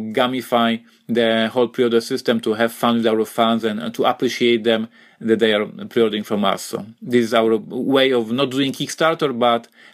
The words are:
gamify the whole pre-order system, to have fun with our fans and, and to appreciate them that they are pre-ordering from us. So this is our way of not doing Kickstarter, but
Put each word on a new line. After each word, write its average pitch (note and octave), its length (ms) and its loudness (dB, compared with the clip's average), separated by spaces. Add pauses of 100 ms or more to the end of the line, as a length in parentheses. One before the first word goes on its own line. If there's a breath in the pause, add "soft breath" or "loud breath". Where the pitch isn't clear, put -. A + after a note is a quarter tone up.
(120)
gamify A#2 720 0 (260 soft breath)
the A2+ 440 2
whole B2 160 2
pre-order A#2 320 2
system, B2 400 -2
to A2 140 -2
have A#2 180 0
fun A#2+ 240 0
with A2+ 100 0
our A2 180 2
fans A2+ 400 0
and, G#2+ 160 -4
and D#2 140 -8
to C3 100 -2
appreciate A#2+ 600 0
them A2+ 240 0 (300 soft breath)
that A2 200 2
they A2 160 4
are G#2 120 0
pre-ordering G#2+ 560 -2
from G#2 220 -2
us. F#2+ 180 0
So G2+ 220 -8 (160)
this B2 240 0
is A2+ 100 -2
our A2+ 220 4
way C3 560 0
of A2+ 180 0
not C3 200 -2
doing C3+ 220 -2
Kickstarter, D#3 640 -2
but A#2 300 2 (280 loud breath)